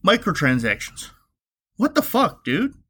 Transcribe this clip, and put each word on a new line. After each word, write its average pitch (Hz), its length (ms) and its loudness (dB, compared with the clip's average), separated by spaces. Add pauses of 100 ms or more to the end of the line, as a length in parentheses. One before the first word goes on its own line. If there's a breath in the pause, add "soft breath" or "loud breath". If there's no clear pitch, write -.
microtransactions. 127 1040 0 (640)
What 294 200 0
the 302 60 4
fuck, - 420 -2
dude? 202 300 -2 (140)